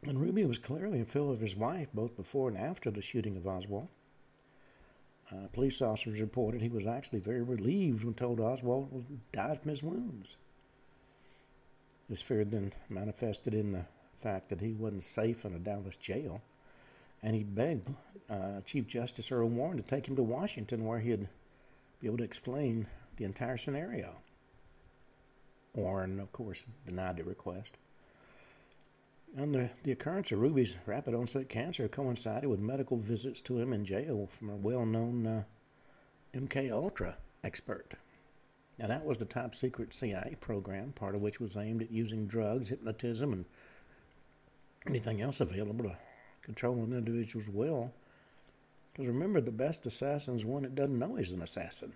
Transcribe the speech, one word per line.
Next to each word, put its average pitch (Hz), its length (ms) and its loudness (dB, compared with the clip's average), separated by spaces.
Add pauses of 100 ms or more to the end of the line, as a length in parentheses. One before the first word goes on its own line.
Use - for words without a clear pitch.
And 139 160 2
Ruby 180 240 6
was 123 140 4
clearly 165 420 0
in 113 60 2
fear 143 160 2
of 135 180 2
his 104 160 0
wife, 139 380 0
both 117 240 0
before 131 320 2
and 104 80 -2
after 127 340 0
the 101 100 -2
shooting 107 360 0
of 90 100 -2
Oswald. 98 400 -2 (1400)
Uh, 95 220 -8
police 131 280 2
officers 107 380 0
reported 110 420 0
he 113 60 2
was 110 200 0
actually 120 320 -2
very 113 220 0
relieved 123 640 4
when 113 120 -2
told 120 260 0
Oswald 127 500 2
was, 127 140 -6 (260)
died 123 300 0
from 147 80 -2
his 139 120 -2
wounds. 165 540 -4 (1700)
This 104 120 -4
fear 107 220 4
then 101 300 0 (160)
manifested 104 640 -2
in 107 180 4
the 90 140 -2 (360)
fact 98 280 -2
that 90 100 -2
he 110 140 0
wasn't 107 300 -2
safe 117 420 2
in 95 80 -2
a 82 60 -4
Dallas 98 360 -4
jail, 107 460 -4 (800)
and 110 100 2
he 107 100 2
begged, 110 440 2 (420)
uh, 98 360 -4
Chief 131 200 0
Justice 117 460 -4
Earl 117 160 6
Warren 135 300 2
to 120 60 -2
take 139 260 0
him 131 80 2
to 131 60 6
Washington, 120 600 0
where 113 160 0
he'd 107 300 2 (720)
be 120 60 -2
able 110 100 2
to 113 80 0
explain 123 600 0 (280)
the - 80 -4
entire 117 320 -2
scenario. 147 600 -4 (1600)
Warren, 95 460 0
of 98 140 -10
course, 107 320 -8 (200)
denied 90 320 -2
the - 60 -4
request. 92 540 -8 (1600)
And 143 180 2
the, 123 140 4 (140)
the 139 100 2
occurrence 165 400 -2
of 101 80 4
Ruby's 127 340 6 (100)
rapid 120 300 0
onset 123 320 0
cancer 123 400 0
coincided 123 640 0
with 101 100 4
medical 127 380 2
visits 113 440 0
to 127 160 0
him 123 140 2
in 120 140 2
jail 104 420 0 (100)
from 107 120 -6
a 104 80 -4
well-known, 117 680 2
uh, 110 180 2 (920)
M 131 160 -2
K 135 200 0
Ultra 117 460 0 (260)
expert. - 520 -6 (840)
Now, 113 100 -2
that 143 180 0
was 131 140 2
the 110 60 -2
top 120 280 -4
secret 120 400 -2
C 110 220 0
I 95 160 -4
A 156 60 -8
program, 101 560 -4
part 98 200 -4
of 101 80 0
which 104 180 0
was 104 160 -4
aimed 110 280 0
at 110 80 -6
using 110 340 0
drugs, 110 440 2
hypnotism, 117 600 0
and 92 140 0 (1400)
anything 113 340 2
else 131 180 -2
available 104 460 0
to 90 100 -2 (460)
control 120 420 0
an 113 80 0
individual's 117 560 0
will. 120 460 0 (1040)
'Cause 135 100 -4
remember, 160 340 4
the 120 120 2
best 131 340 -2
assassin's 131 580 -2
one 135 200 0
that 131 120 -4
doesn't 139 240 2
know 185 160 0
he's 92 160 0
an 90 100 -2
assassin. - 540 -6